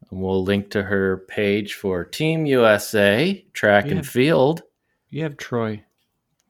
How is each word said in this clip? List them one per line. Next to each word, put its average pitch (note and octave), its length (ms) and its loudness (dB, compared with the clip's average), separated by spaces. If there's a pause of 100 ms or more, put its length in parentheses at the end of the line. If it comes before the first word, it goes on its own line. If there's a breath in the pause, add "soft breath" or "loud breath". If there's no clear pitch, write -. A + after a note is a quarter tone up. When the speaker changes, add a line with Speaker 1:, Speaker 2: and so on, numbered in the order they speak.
(100)
Speaker 1:
And F#2 120 -12
we'll F#2+ 200 0
link G2+ 280 -2
to G#2 120 -2
her F#2+ 360 0 (100)
page G#2 460 -2
for F#2 300 -4
Team D#3+ 420 -2
U B2+ 200 4
S G#2 280 2
A, A2 580 2
track G#2 320 4
Speaker 2:
You C#3 80 -6
Speaker 1:
and - 60 -2
Speaker 2:
have C#3+ 100 -8
Speaker 1:
field. D3 540 2 (480)
Speaker 2:
You C#3 140 -8
have C#3+ 120 -8
Troy. A2 480 -6 (640)